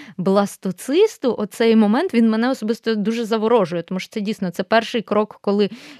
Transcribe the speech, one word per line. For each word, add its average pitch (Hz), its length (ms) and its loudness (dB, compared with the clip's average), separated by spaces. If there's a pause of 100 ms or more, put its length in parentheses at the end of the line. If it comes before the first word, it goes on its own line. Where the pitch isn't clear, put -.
(180)
бластоцисту, 202 1200 0
оцей 226 380 0
момент, 220 380 2
він 226 160 4
мене 226 200 0
особисто 226 460 -4
дуже 226 300 -2
заворожує, 208 580 0
тому 185 160 -8
що - 100 -12
це 220 120 -6
дійсно, 196 300 -4
це - 120 -6
перший 220 380 0
крок, 208 400 -2
коли 202 280 0 (300)